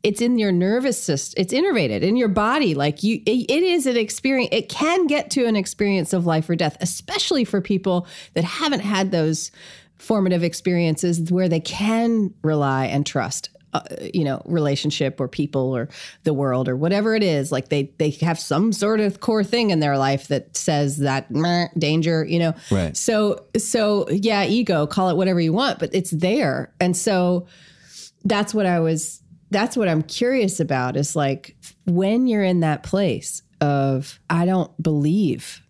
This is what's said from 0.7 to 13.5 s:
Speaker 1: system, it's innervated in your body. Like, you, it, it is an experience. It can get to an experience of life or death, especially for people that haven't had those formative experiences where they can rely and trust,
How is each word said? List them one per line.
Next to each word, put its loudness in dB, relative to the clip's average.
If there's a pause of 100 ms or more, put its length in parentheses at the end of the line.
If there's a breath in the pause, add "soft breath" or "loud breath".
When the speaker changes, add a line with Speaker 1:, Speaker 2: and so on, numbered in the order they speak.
Speaker 1:
system, -4
it's -2
innervated 0
in 2
your 2
body. 0
Like, -2
you, 0
it, 0
it 2
is 2
an 0
experience. -2
It -2
can 0
get -2
to 2
an 2
experience -2
of 0
life 0
or 2
death, -2
especially -2
for 0
people 0 (280 loud breath)
that 0
haven't -2
had 0
those 0 (480 loud breath)
formative 0
experiences 0
where 2
they 2
can 0
rely 2
and 0
trust, -4 (220)